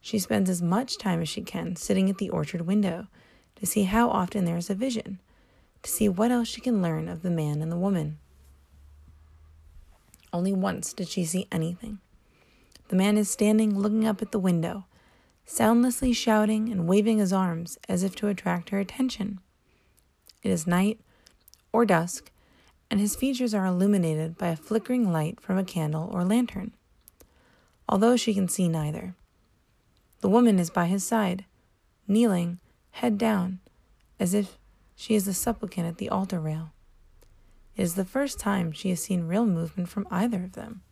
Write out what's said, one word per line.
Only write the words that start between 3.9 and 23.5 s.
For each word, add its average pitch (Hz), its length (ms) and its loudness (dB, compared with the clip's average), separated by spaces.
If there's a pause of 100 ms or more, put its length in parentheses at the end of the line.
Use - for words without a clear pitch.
often 180 340 0
there 170 120 0
is 170 140 -6
a 202 40 0
vision, 214 460 -6 (640)
to - 80 -12
see 214 180 2
what 202 220 2
else 240 180 0
she - 120 -10
can 226 200 0
learn 160 280 -2
of 170 140 -10
the 180 80 -2
man 151 300 0
and 160 100 -4
the 170 80 -4
woman. 170 400 -2 (2250)
Only 180 200 0
once 190 400 -2
did 180 160 -8
she 180 160 -2
see 175 280 -4
anything. 175 480 -4 (880)
The 185 80 2
man 202 200 4
is 208 140 2
standing 214 480 4
looking 214 280 2
up 214 160 -2
at 214 100 -8
the 220 60 0
window, 180 480 0 (580)
soundlessly 240 680 2
shouting 214 580 2
and 180 180 -2
waving 214 300 4
his 190 140 2
arms 170 460 -2 (100)
as 180 140 0
if 190 140 -4
to 208 120 -2
attract 175 420 -4
her 196 80 -2
attention. 202 600 -4 (1000)
It 196 80 -2
is 165 160 0
night 185 340 2 (720)
or 233 120 6
dusk, 175 460 0 (600)
and 208 100 2
his 208 160 0
features 254 380 0